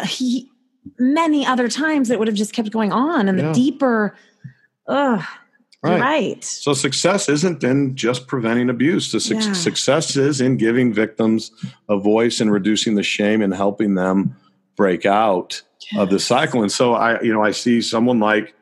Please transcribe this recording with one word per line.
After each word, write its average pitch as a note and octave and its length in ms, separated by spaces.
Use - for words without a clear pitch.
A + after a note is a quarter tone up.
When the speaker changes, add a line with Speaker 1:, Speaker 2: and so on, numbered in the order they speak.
Speaker 1:
he-, B3+ 440
many D4 460
other B3 220
times C#4 420
it A#3 100
would A3 80
have G#3+ 100
just G#3 160
kept G#3+ 180
going A3 200
on. B3 360
And F#3+ 120
Speaker 2:
Yeah. D3 80
Speaker 1:
the D#3+ 60
deeper, B3 640
ugh, B3+ 360
you're D#3+ 100
Speaker 2:
Right. F#3 80
Speaker 1:
right. B3+ 420
Speaker 2:
So - 300
success E3+ 540
isn't D3+ 360
in C3+ 320
just B2+ 320
preventing A#2+ 420
abuse. C3 420
The A2 80
suc- A3 220
Speaker 1:
Yeah. G#3 120
Speaker 2:
success D#3 640
is C#3 260
in B2+ 160
giving A#2 360
victims A2 580
a G#2 80
voice A2 420
and G#2+ 120
reducing G#2 440
the G2 80
shame G#2+ 380
and G2 120
helping G2+ 420
them F#2+ 400
break F#2 300
out G2+ 560
of G2+ 120
the G2 60
Speaker 1:
Yes. F2+ 80
Speaker 2:
cycle. C3+ 380
And G2+ 100
so B2 220
I, A2+ 280
you A#2 120
know, G#2+ 100
I G#2 80
see A#2 300
someone A#2+ 380
like G#2+ 420